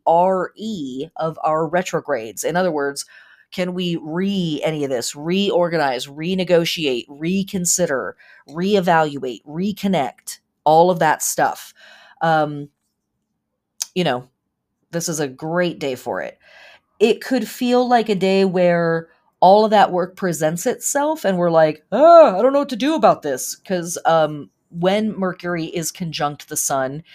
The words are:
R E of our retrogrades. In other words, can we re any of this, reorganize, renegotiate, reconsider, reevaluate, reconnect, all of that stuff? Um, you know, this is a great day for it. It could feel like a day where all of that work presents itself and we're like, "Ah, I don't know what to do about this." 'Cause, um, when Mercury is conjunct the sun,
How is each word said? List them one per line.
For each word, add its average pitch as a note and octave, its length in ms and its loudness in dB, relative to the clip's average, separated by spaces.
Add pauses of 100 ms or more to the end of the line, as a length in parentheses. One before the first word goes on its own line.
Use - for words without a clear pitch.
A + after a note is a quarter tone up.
R F3+ 520 2
E D#3 500 -8 (100)
of D#3+ 260 -6
our D#3 240 0
retrogrades. D3 800 -4
In D3 100 -2
other F3+ 160 0
words, C#3+ 360 -4 (440)
can F3+ 220 -6
we F3+ 300 -4
re E3+ 600 -4
any D3+ 220 -2
of C3+ 60 -6
this, A#2 260 -4
reorganize, E3 920 -2
renegotiate, E3 1000 -2
reconsider, E3+ 1040 -2 (360)
reevaluate, D#3+ 960 0
reconnect, F3 960 -4 (240)
all E3 260 6
of F3 80 0
that D#3 240 2
stuff? - 500 -4 (480)
Um, D3 480 0 (1300)
you F3+ 100 -2
know, C3 240 -2 (640)
this E3+ 180 -6
is D#3+ 100 -4
a D3+ 100 -2
great D#3+ 500 -4
day C#3 160 -4
for A2 260 -6
it. B1 180 -12 (640)
It A3 240 2
could A#3+ 240 -2
feel B3 400 0
like A3+ 220 2
a G#3 40 2
day F#3+ 300 2
where E3+ 640 0 (320)
all G3+ 240 8
of G#3+ 80 2
that G3+ 180 6
work F3+ 240 -2
presents D#3+ 520 -2
itself D4 580 -2
and G3 120 0
we're F3 140 2
like, D#3+ 400 2
"Ah, D4 480 8
I G3+ 40 0
don't C4 100 4
know C#4+ 80 2
what C#4+ 80 -4
to B3 80 -6
do C4+ 180 0
about G3+ 280 4
this." C3+ 340 -6
'Cause, F3 480 -6
um, D3+ 460 0 (200)
when F#3 480 -2
Mercury F3 460 -4
is E3 260 -6
conjunct D3+ 580 -6
the D3+ 80 -10
sun, C#3 460 -4 (120)